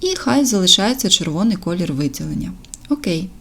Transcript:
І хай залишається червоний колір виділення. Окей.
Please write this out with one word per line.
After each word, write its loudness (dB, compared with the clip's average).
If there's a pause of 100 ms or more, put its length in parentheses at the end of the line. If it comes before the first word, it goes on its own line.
І -2 (100)
хай 2
залишається 2
червоний 2
колір -2
виділення. -4 (360)
Окей. -2 (120)